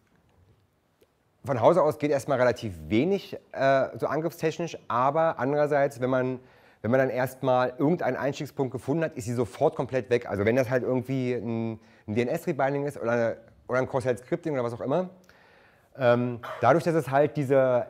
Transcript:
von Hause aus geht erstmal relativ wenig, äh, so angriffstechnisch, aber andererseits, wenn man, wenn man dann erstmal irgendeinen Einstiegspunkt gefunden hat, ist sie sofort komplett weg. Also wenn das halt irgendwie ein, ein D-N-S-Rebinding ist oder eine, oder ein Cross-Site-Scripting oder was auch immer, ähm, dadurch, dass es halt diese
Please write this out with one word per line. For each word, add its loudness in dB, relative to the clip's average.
von -2
Hause 6
aus 0
geht 0
erstmal 0
relativ 0
wenig, 0
äh, 2
so -4
angriffstechnisch, -4
aber 2
andererseits, 0
wenn 0
man, 0
wenn -2
man 6
dann 4
erstmal 0
irgendeinen 0
Einstiegspunkt -4
gefunden -2
hat, -6
ist -10
sie -4
sofort 0
komplett -4
weg. 0
Also 0
wenn 4
das 2
halt 0
irgendwie -2
ein, -4
ein -6
D-N-S-Rebinding -2
ist -8
oder -2
eine, 0
oder -2
ein 0
Cross-Site-Scripting -4
oder -2
was -4
auch -10
immer, -2
ähm, 2
dadurch, 4
dass 0
es -2
halt 2
diese 2